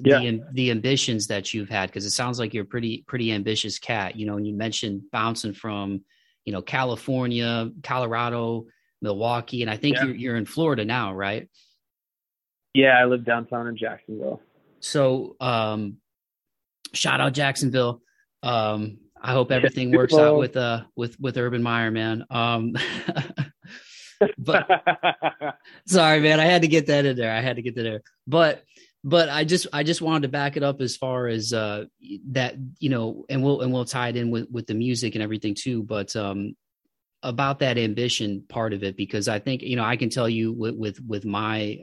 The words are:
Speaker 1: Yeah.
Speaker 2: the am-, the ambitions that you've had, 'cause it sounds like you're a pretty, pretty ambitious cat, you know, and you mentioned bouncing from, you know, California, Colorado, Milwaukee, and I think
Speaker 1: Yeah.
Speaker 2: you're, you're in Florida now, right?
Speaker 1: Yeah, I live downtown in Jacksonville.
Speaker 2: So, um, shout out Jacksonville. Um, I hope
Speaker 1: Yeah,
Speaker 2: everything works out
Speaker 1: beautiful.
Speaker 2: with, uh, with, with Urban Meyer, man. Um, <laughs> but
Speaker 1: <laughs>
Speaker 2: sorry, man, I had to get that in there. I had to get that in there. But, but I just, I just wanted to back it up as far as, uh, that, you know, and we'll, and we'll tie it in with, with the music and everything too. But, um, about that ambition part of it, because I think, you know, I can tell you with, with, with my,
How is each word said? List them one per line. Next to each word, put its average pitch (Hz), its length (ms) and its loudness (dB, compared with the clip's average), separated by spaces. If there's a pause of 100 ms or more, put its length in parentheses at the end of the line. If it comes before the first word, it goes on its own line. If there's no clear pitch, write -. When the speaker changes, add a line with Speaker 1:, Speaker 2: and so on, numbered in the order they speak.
Speaker 1:
Yeah. 135 160 8
Speaker 2:
the 123 80 0
am-, 117 260 -2
the 127 180 2
ambitions 117 560 0
that 101 280 -4
you've 104 140 -6
had, 95 240 -2
'cause 98 140 -8
it 101 40 -4
sounds 123 300 -2
like 110 140 -4
you're 104 100 -4
a - 20 -10
pretty, 117 400 -6
pretty 120 240 -2
ambitious 107 480 -2
cat, 107 380 -4
you 107 100 -6
know, 104 100 -4
and 104 100 -4
you 104 80 -6
mentioned 104 480 -4 (100)
bouncing 113 400 -4
from, 101 520 -8 (400)
you 107 80 -8
know, 95 100 -6
California, 120 1080 -2 (140)
Colorado, 117 800 -2 (340)
Milwaukee, 117 640 -4
and 110 80 -2
I 107 60 -2
think 139 220 0
Speaker 1:
Yeah. 135 80 2
Speaker 2:
you're, 127 100 -4
you're 120 200 -4
in 107 100 -2
Florida 147 380 0
now, 110 300 -2
right? 98 340 -4 (1300)
Speaker 1:
Yeah, 135 240 8
I 123 60 8
live 123 200 2
downtown 117 440 -2
in 117 80 -6
Jacksonville. 113 640 -8 (400)
Speaker 2:
So, 131 580 0
um, 110 600 -2 (920)
shout 135 280 0
out 135 120 2
Jacksonville. 131 720 0 (400)
Um, 107 560 -2 (220)
I - 140 -2
hope 127 160 2
Speaker 1:
Yeah, 131 60 2
Speaker 2:
everything 127 360 2
works 156 220 6
out - 40 8
Speaker 1:
beautiful. 151 200 8
Speaker 2:
with, 127 180 0
uh, 117 260 0 (140)
with, 120 240 -6
with 131 180 -4
Urban 120 240 0
Meyer, 117 300 0
man. 113 360 -2
Um, 117 440 2 (800)
<laughs> - 840 -4
but 147 300 2 (1000)
Speaker 1:
<laughs> - 180 -20
Speaker 2:
sorry, 160 320 6
man, 156 220 6
I 156 40 6
had 170 180 6
to 165 60 4
get 151 200 4
that 143 180 4
in 131 100 0
there. 113 160 0
I 113 80 0
had 123 160 -2
to 120 60 -6
get 117 140 -6
that 113 100 -2
in 113 60 -4
there. 107 100 -8 (240)
But, 156 380 4 (400)
but 160 240 6
I 151 160 0
just, 175 280 2
I 147 100 0
just 160 180 0
wanted 160 220 2
to 135 60 0
back 143 280 -2
it 147 60 -2
up 139 180 0
as 127 160 -4
far 127 300 -2
as, 113 260 -2
uh, 107 340 -4 (420)
that, 127 260 -2 (240)
you - 100 -2
know, 113 400 -2
and 135 140 -2
we'll, 139 180 2
and 127 120 0
we'll 123 120 0
tie 123 260 -2
it 117 60 -4
in 117 140 0
with, 117 200 -2
with 117 160 -6
the 107 80 -4
music 117 400 -2
and 110 80 -2
everything 107 320 -4
too. 120 280 -4
But, 104 320 -6
um, 101 420 -6 (680)
about 135 360 -2
that 123 180 2
ambition 110 720 -2
part 110 240 -2
of 98 100 -4
it, 95 140 -4
because 104 320 -4
I 107 100 0
think, 127 240 -4
you 127 140 -4
know, 117 80 0
I 117 120 2
can 117 120 0
tell 113 200 0
you 113 240 0
with, 117 240 -4
with, 107 280 -6
with 107 200 -6
my, 107 580 -2